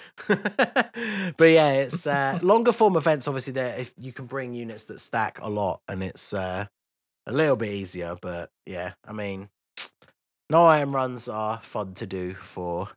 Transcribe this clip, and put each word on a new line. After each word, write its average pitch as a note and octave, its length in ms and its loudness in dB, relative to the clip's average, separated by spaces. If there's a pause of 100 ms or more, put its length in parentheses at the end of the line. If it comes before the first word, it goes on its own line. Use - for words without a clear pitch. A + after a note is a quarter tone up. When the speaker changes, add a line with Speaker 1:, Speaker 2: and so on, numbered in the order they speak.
(280)
Speaker 1:
<laughs> - 0 -
but G#3 1160 0
yeah, D#3+ 260 8
it's, C3+ 340 2
uh, C#3 340 0
Speaker 2:
<laughs> E3+ 40 -6
Speaker 1:
longer A3+ 280 6
form G#3+ 240 4
events. D3+ 320 2
Obviously, C3+ 260 -4
there B2+ 240 -4
if B2 200 -8
you B2+ 160 -12
can C3 140 -14
bring B2+ 260 -8
units A2+ 320 -8
that - 140 -12
stack - 420 -2
a - 80 -6
lot, G#2 380 -2
and F#2+ 160 -6
it's, - 320 -2
uh, F#2 300 -4 (640)
a A2 60 -8
little C#3+ 240 2
bit G#2+ 140 -4
easier. F2+ 500 -6
But F2 280 -8 (160)
yeah, F2+ 280 -8 (120)
I - 60 -16
mean, G2+ 380 -8 (1000)
no E3 160 8
item D3 300 6
runs B2+ 320 -4
are A2 340 -4
fun G2+ 340 -8
to A2 120 -8
do F#2 280 -6
for F2+ 600 -6